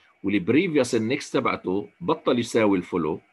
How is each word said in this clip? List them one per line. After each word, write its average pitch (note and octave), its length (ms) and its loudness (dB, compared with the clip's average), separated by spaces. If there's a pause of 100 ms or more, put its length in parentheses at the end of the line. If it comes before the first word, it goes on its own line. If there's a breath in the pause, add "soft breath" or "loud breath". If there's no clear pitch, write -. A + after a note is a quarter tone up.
(220 soft breath)
والبريفيوس B2 720 2
النيكست A#2 420 -2
تبعته G2 520 -2 (120)
بطل C3 380 -2
يساوي A2 400 2
الفولو، E2 420 -2 (120)